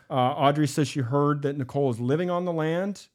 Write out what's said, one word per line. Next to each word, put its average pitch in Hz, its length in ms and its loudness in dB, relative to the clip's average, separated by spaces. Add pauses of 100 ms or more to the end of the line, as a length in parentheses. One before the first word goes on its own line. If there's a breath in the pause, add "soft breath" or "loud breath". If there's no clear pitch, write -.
(100)
Uh, 151 40 -4
Audrey 143 520 2
says 143 220 0
she 147 120 -4
heard 143 420 0
that 143 160 -2
Nicole 139 320 -2
is 113 100 -4
living 156 300 0
on 175 160 -2
the 175 60 -2
land. 165 640 -2